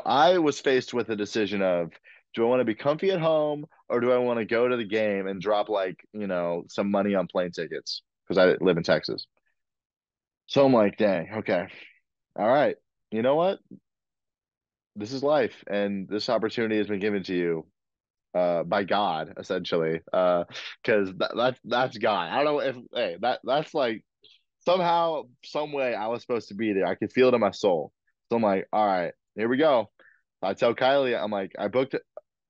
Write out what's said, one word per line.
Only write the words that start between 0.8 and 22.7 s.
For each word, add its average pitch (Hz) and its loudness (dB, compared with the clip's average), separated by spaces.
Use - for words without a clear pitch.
with 113 -4
a 110 -2
decision 101 -2
of, 87 0
do 113 0
I 117 2
wanna 127 2
be 113 -2
comfy 160 -2
at 190 0
home, 151 0
or 120 0
do 123 2
I 123 4
wanna 120 0
go 117 2
to 123 0
the 117 -4
game 101 -2
and 98 -6
drop, 104 0
like, 95 -4
you 107 -8
know, 87 -2
some 101 -2
money 101 2
on 90 0
plane 90 -4
tickets? 78 -8
'Cause 92 0
I 92 6
live 87 4
in 85 -2
Texas. 76 -2
So 139 4
I'm 135 6
like, 104 4
"Dang, 98 0
okay. 92 -2
All 104 0
right. 127 2
You 110 -2
know 135 2
what? 175 0
This 107 -10
is 135 -6
life, 143 0
and 101 -4
this 104 -4
opportunity 110 0
has 101 0
been 104 -4
given 101 -2
to 92 -4
you, 85 -2
uh, 87 0
by 101 -2
God, 85 -2
essentially, 85 -2
uh, 90 2
'cause 101 0
tha-, - -4
that's, 123 -2
that's 120 -2
God." 98 -2
I 131 0
don't - 2
know 147 0
if, 127 -4